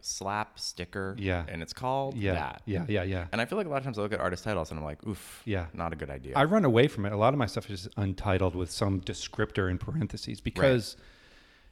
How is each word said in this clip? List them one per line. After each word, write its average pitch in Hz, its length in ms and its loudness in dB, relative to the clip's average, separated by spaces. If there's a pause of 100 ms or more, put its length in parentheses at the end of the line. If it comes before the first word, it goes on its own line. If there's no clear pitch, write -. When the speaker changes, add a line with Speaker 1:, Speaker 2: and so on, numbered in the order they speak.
Speaker 1:
"Slap 101 560 -4
sticker, 95 600 -6
Speaker 2:
Yeah. 92 300 0
Speaker 1:
and 82 140 -8
it's 78 100 -10
called 135 460 -2
Speaker 2:
Yeah. 98 160 2
Speaker 1:
that." 73 320 -4
Speaker 2:
Yeah, 110 200 0
yeah, 104 160 2
yeah. 90 300 -2
Speaker 1:
And 107 80 0
I 120 60 0
feel 185 100 -4
like 208 100 -2
a 156 40 -6
lot 139 80 0
of 131 60 -4
times 123 140 -4
I 104 40 0
look 104 100 0
at 101 80 -2
artist 90 240 0
titles 92 260 0
and 80 80 -6
I'm 76 60 -6
like, 76 220 -8
"Oof, - 400 -8
Speaker 2:
Yeah. 95 260 -2
Speaker 1:
not 85 200 -4
a 82 40 -6
good 73 140 -6
idea." 65 260 -8
Speaker 2:
I 139 80 6
run 190 220 6
away 120 200 8
from 101 200 -2
it. 101 60 0
A 104 40 0
lot 110 160 6
of 147 60 0
my 123 80 2
stuff - 240 -6
is 98 260 -8
untitled 95 580 2
with 90 160 -4
some 98 300 2
descriptor - 720 -2
in 90 80 0
parentheses 110 600 -4
Speaker 1:
Right. - 40 -20
Speaker 2:
because 123 520 4 (760)